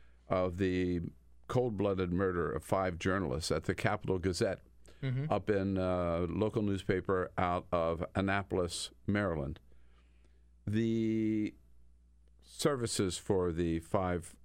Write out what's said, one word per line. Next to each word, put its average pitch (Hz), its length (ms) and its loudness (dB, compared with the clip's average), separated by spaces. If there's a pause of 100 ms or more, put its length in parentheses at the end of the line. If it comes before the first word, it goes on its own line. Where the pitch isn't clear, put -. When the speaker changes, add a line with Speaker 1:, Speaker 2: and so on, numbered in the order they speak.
(300)
Speaker 1:
of 92 280 0
the 90 440 2 (460)
cold-blooded 101 680 0
murder 87 380 2
of 76 120 -4
five 92 360 0
journalists 85 500 0
at 80 140 0
the 98 100 0
Capital 98 460 -2
Gazette, 92 400 -2 (420)
Speaker 2:
Mm-hmm. 135 300 -2
Speaker 1:
up 101 180 0
in 98 280 0
a 90 520 0
local 104 340 0
newspaper 95 760 0
out 87 340 0
of 82 320 0 (120)
Annapolis, 95 760 -2 (160)
Maryland. 85 520 0 (1080)
The 110 880 0 (880)
services 117 760 0
for 90 340 2
the 82 280 0
five, 90 640 -2